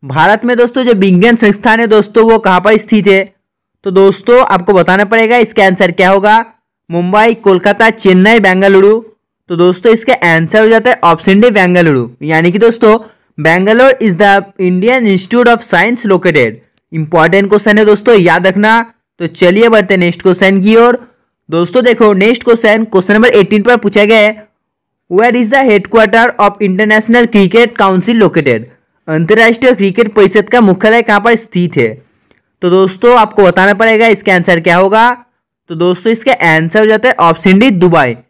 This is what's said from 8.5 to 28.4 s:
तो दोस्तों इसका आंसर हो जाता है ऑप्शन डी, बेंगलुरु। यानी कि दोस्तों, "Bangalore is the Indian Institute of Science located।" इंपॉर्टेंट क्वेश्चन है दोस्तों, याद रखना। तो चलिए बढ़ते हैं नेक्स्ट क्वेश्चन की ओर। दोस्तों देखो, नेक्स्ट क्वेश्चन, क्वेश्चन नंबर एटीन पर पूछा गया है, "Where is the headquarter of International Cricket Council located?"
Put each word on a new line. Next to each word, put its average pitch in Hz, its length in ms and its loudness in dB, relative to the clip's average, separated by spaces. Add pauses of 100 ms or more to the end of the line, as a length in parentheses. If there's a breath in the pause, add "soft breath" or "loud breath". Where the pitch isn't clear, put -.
तो 175 80 -8
दोस्तों 180 360 0
इसका 226 200 -2
आंसर 165 480 0
हो 220 80 2
जाता 226 220 0
है - 140 -2
ऑप्शन 170 360 0
डी, 247 100 2
बेंगलुरु। 175 580 0 (140)
यानी 160 300 -2
कि 196 60 -4
दोस्तों, 226 400 2 (460 loud breath)
"Bangalore 214 580 2
is 196 160 0
the 202 240 2 (200)
Indian 196 540 -2
Institute 233 400 0
of - 20 -4
Science 226 480 -4
located।" 165 460 -2 (400)
इंपॉर्टेंट 165 560 0
क्वेश्चन 208 300 0
है 220 60 2
दोस्तों, 208 340 2
याद 175 280 0
रखना। 202 460 0 (260)
तो 170 80 -8
चलिए 185 420 0
बढ़ते 208 260 0
हैं 185 40 -2
नेक्स्ट 175 240 -4
क्वेश्चन 190 400 0
की 220 140 2
ओर। 240 360 0 (380)
दोस्तों 170 340 -2
देखो, 226 280 2
नेक्स्ट 208 320 -2
क्वेश्चन, 226 400 0
क्वेश्चन 208 300 -2
नंबर 226 140 2
एटीन 208 340 0
पर 240 140 0
पूछा 208 280 0
गया 220 140 0
है, 214 300 -2 (640)
"Where 233 320 0
is 214 80 -4
the 269 180 0
headquarter 220 600 0 (100)
of 202 120 0 (100)
International 214 720 0
Cricket 208 320 2 (140)
Council 196 400 0
located?" 139 380 -2 (480)